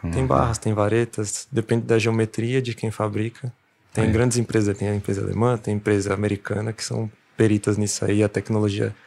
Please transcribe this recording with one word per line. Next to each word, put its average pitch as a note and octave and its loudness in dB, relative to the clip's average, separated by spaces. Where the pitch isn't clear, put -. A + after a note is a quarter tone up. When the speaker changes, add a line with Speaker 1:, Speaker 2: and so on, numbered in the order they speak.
Speaker 1:
Tem C3 0
Speaker 2:
Uhum. C3 0
Speaker 1:
barras, C3 2
tem A2 -2
varetas, G#2+ -2
depende A#2+ 0
da A#2 4
geometria A2+ 0
de A#2 -6
quem A2+ -4
fabrica. A2 -4
Tem A2 0
Speaker 2:
É. A2 4
Speaker 1:
grandes A#2 2
empresas, G#2+ 2
tem G2+ -2
a G#2 0
empresa G2 -2
alemã, G#2+ 0
tem G#2+ -4
empresa G2+ 0
americana G#2 -2
que - -12
são A2+ -4
peritas G#2 4
nisso G#2 -2
aí, G#2 2
a G#2 4
tecnologia G#2 -2